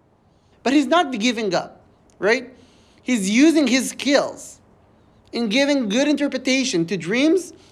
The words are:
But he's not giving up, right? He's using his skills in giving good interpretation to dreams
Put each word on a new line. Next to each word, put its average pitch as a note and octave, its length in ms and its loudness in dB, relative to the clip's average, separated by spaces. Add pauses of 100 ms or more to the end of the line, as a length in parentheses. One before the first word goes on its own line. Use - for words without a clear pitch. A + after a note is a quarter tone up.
(640)
But A#3+ 100 0
he's C#4+ 140 2
not D#4 260 2
giving A3 420 -2
up, - 300 -6 (340)
right? A#3+ 340 -2 (500)
He's G#3 280 0
using C#4+ 360 4
his B3+ 240 0
skills - 720 -4 (720)
in A#3 160 -4
giving C#4 400 0
good C4 200 0
interpretation C4 760 0
to G3+ 100 -4
dreams C4 560 -2 (200)